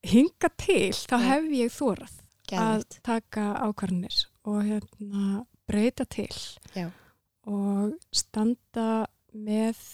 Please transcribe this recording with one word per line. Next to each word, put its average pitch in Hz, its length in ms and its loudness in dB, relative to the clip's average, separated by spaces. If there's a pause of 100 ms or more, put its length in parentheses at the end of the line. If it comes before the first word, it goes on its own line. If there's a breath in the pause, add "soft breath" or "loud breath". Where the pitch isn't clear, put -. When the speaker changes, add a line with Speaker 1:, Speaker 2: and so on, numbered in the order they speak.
Speaker 1:
Hingað 254 540 4
til, - 360 2
þá - 240 -2
Speaker 2:
Já. 240 80 4
Speaker 1:
hef 285 240 4
ég 240 240 2
þorað - 380 -2
að - 320 -20
Speaker 2:
Geðveikt. 214 560 -2
Speaker 1:
taka 226 460 -4 (100)
ákvarðanir 190 640 -2 (240)
og, 208 200 -2
hérna, 202 840 -2 (180)
breyta 233 420 0
til - 240 -6 (420)
Speaker 2:
Já. 180 200 -6 (540 soft breath)
Speaker 1:
og 202 500 0 (160)
standa 220 960 -2 (240)
með, 220 480 -2 (140)